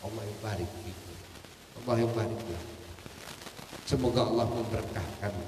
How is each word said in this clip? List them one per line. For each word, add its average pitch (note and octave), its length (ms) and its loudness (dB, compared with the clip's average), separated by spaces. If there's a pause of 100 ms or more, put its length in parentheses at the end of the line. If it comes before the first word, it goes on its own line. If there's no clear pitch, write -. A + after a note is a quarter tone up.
Allah G#2+ 240 -4
yubarik G#2 400 -2 (160)
fiikum. - 320 -8 (680)
Allah A#2+ 200 4
yubarik A2+ 360 2 (120)
lak. - 140 -4 (1200)
Semoga B2 400 6
Allah A2+ 240 6
memberkahkan G#2+ 800 0 (140)